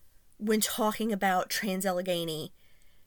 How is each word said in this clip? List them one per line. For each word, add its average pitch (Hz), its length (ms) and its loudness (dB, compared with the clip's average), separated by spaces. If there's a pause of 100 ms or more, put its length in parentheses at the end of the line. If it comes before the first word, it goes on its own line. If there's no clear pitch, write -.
(360)
when 214 240 2
talking 214 500 0
about 190 380 2
Trans 190 380 -2
Allegheny 170 680 -2 (540)